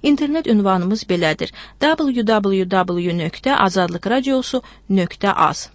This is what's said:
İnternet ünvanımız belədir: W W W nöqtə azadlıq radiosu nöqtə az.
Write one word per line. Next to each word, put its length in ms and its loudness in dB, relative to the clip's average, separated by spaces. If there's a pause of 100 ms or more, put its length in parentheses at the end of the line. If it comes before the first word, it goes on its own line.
İnternet 460 0
ünvanımız 580 2
belədir: 480 -2 (260)
W 460 0
W 400 2
W 540 0
nöqtə 340 -2 (120)
azadlıq 440 -2
radiosu 540 0 (260)
nöqtə 460 0
az. 400 0